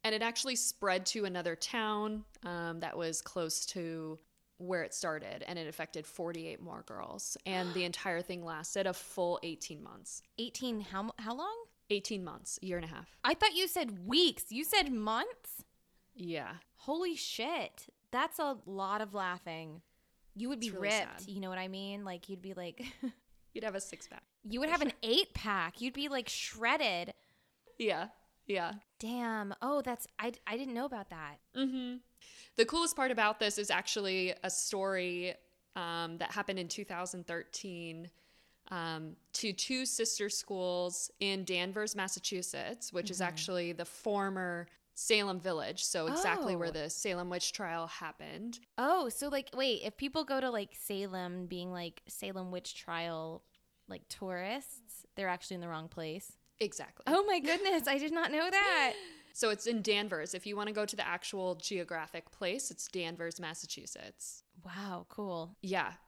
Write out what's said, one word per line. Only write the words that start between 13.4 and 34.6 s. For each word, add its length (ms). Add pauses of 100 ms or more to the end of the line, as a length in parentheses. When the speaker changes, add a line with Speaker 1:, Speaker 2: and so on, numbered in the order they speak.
Speaker 2:
you 120
said 400
weeks. 460
You 120
said 280
months? 720 (500)
Speaker 1:
Yeah. 360 (260)
Speaker 2:
Holy 400
shit. 680 (240)
That's 280
a 180 (100)
lot 340
of 140
laughing. 680 (560)
You 140
would 100
be 60
Speaker 1:
It's 100
really 120
Speaker 2:
ripped, 340
Speaker 1:
sad. 60
Speaker 2:
you 120
know 80
what 100
I 80
mean? 380
Like, 240
you'd 140
be 120
like 300 (340)
<laughs> 360
Speaker 1:
You'd 100
have 100
a 60
six-pack. 420 (260)
Speaker 2:
You 120
would 80
Speaker 1:
For 40
Speaker 2:
have 100
Speaker 1:
sure. 80
Speaker 2:
an 120
eight-pack. 800
You'd 140
be, 140
like, 200
shredded. 840 (640)
Speaker 1:
Yeah. 300 (380)
Yeah. 280 (260)
Speaker 2:
Damn. 640
Oh, 200
that's, 240 (140)
I, 120 (140)
I 100
didn't 180
know 100
about 260
that. 280 (180)
Speaker 1:
Mm-hmm. 400 (600)
The 80
coolest 300
part 160
about 300
this 180
is 120
actually 640 (100)
a 60
story, 840 (400)